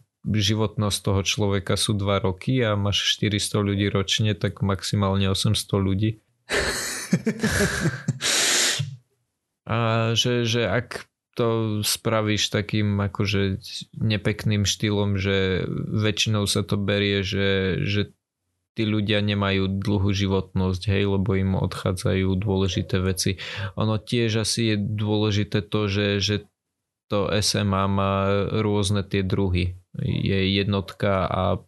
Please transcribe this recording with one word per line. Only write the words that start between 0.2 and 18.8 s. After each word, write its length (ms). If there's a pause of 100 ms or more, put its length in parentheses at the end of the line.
životnosť 800
toho 240
človeka 560
sú 160
dva 240
roky 400
a 160
máš 400
štyristo 480
ľudí 240
ročne, 480
tak 240
maximálne 720
osemsto 480
ľudí. 400 (300)
<laughs> 3250
A 480
že, 260
že 220
ak 400 (320)
to 420
spravíš 720
takým 500
akože 640 (400)
nepekným 640
štýlom, 480
že 480 (320)
väčšinou 560
sa 160
to 80
berie, 480
že, 640
že 240 (640)
tí 80